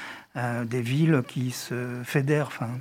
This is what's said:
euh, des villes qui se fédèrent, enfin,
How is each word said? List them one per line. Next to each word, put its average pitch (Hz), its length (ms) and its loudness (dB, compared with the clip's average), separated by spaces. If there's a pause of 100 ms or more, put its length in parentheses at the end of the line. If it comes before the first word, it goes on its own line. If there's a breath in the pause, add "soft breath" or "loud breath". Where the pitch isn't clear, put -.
(380 loud breath)
euh, 120 260 -2
des 120 180 -2
villes 139 460 4
qui 127 240 -2
se 123 360 -6 (180)
fédèrent, 147 420 2
enfin, - 220 -6 (120)